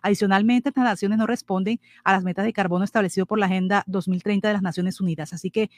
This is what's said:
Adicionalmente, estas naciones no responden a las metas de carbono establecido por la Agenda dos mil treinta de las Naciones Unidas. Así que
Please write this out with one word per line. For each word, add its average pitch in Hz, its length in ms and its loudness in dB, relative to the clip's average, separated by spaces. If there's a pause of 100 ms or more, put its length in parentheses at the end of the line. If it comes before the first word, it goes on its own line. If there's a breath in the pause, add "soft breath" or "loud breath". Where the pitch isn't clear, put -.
Adicionalmente, 208 680 2
estas 254 160 0
naciones 208 320 0
no 220 100 2
responden 214 540 -2 (240 soft breath)
a 190 80 4
las 190 100 0
metas 185 220 -2
de 226 80 -2
carbono 185 320 0
establecido 190 400 0
por 214 120 -2
la 202 100 2
Agenda 185 380 2
dos 185 220 -4
mil 180 160 -2
treinta 208 240 0
de 214 60 2
las 190 100 -2
Naciones 180 380 -2
Unidas. 156 320 -4
Así 180 180 -8
que 220 260 -2